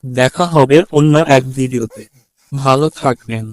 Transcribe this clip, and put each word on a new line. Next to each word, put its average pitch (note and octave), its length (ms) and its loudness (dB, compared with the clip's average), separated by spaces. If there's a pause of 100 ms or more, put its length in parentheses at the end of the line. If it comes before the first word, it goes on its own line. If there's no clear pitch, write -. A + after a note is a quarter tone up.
(160)
দেখা C3 380 0
হবে C#3 240 4 (140)
অন্য D3+ 220 2 (240)
এক C3 60 2 (140)
ভিডিওতে। B2 460 -6 (480)
ভালো C#3 360 0 (140)
থাকবেন। A#2 520 -6